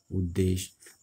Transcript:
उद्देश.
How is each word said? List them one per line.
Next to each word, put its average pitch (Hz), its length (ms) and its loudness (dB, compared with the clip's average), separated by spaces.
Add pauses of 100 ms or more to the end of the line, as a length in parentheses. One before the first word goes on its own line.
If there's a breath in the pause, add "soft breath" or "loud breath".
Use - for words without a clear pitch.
(120)
उद्देश. 92 580 0 (320 soft breath)